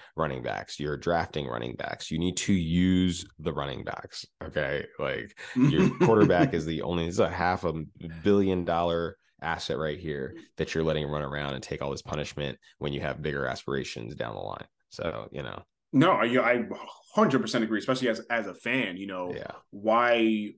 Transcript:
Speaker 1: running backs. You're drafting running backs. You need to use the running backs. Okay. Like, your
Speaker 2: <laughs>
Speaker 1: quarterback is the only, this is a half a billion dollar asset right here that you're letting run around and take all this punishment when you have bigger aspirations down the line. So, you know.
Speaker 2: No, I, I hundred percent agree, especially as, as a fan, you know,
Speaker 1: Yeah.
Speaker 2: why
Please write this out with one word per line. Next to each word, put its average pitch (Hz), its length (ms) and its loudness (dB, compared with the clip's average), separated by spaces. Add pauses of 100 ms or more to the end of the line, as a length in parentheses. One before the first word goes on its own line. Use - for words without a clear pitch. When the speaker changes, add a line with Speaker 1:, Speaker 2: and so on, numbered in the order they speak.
(160)
Speaker 1:
running 69 260 -2
backs. 52 380 -6
You're 73 160 -2
drafting 82 500 0
running 58 300 -6
backs. - 340 -8
You 78 80 -2
need 90 200 0
to - 160 2
use 90 680 4 (140)
the 78 140 -4
running 71 320 -4
backs. - 400 -10 (180)
Okay. 71 440 -2 (120)
Like, - 400 -6 (160)
your 107 360 6
Speaker 2:
<laughs> - 100 -6
Speaker 1:
quarterback 92 540 6
is 80 100 0
the 78 180 -2
only, 85 240 0
this 87 100 -4
is 113 40 4
a 87 100 4
half 87 340 0
a 80 200 -2 (400)
billion 95 400 4
dollar 85 520 0 (260)
asset 80 360 -4
right 76 200 -2
here 71 360 -6 (220)
that - 180 -4
you're 82 80 0
letting 78 240 0
run 73 160 -4
around 71 320 -4
and 67 80 -8
take - 200 -8
all 71 80 -4
this 69 120 -6
punishment 73 560 -6 (200)
when 73 140 -6
you 69 80 -6
have 69 220 -6
bigger 71 240 -4
aspirations 62 680 -6
down 57 200 -8
the 50 60 -10
line. - 260 -10 (220)
So, 55 420 -6
you 71 120 -8
know. 53 200 -10 (300)
Speaker 2:
No, 160 200 6
I, 104 120 2
I 120 400 2 (500)
hundred 147 260 6
percent 110 240 0
agree, 110 140 0
especially 127 300 0
as, 110 200 0
as 113 180 -2
a 90 80 -10
fan, 117 420 -4
you 98 100 -10
know, 92 280 -6
Speaker 1:
Yeah. - 180 -10 (180)
Speaker 2:
why 110 880 4